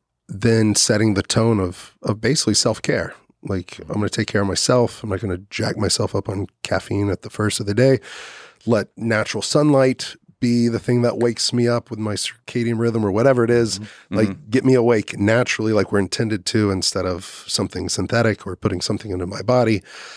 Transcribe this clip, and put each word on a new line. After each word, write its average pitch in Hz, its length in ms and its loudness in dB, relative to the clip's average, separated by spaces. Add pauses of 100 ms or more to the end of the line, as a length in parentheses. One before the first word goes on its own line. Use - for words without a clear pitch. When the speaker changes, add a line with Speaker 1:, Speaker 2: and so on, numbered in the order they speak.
(280)
Speaker 1:
then 110 460 2
setting 107 400 2
the 98 80 0
tone 113 380 2
of, - 420 -6
of 101 180 -2
basically 117 340 0
self-care. 107 600 -2 (280)
Like, - 360 -8 (100)
I'm - 60 -6
gonna 104 140 -2
take 107 180 -4
care 104 140 -2
of 101 80 0
myself. 120 540 0
I'm 110 80 -6
not 95 100 -4
gonna 92 180 -4 (120)
jack - 260 -4
myself 101 380 -2
up 101 140 -4
on 98 180 -4 (160)
caffeine 101 480 -2
at 90 120 -6
the - 80 -14
first 107 300 -2
of 104 60 -2
the 101 80 0
day. 131 260 4 (680)
Let 107 300 2
natural 110 460 -2
sunlight 139 760 2 (240)
be 120 280 2
the 117 100 -2
thing 120 240 0
that 117 160 0
wakes 117 340 0
me 120 160 2
up 120 220 -2
with 110 80 -10
my 107 160 -4
circadian 117 640 -4
rhythm 113 260 0
or 101 80 2
whatever 120 320 4
it 113 60 2
is. 117 280 2
Speaker 2:
Mm-hmm. - 380 -10
Speaker 1:
Like, 107 140 4
Speaker 2:
Mm-hmm. 107 200 -14
Speaker 1:
get 131 140 2
me 131 100 6
awake 117 440 2
naturally, 110 540 2
like 101 200 2
we're 104 80 2
intended 101 460 -2
to, 107 240 2
instead 92 360 -2
of - 400 -8
something 95 420 -4
synthetic 110 580 0
or 92 100 -8
putting 95 240 -2
something 104 300 -4
into 90 160 -4
my - 160 -8
body. 113 400 2 (340)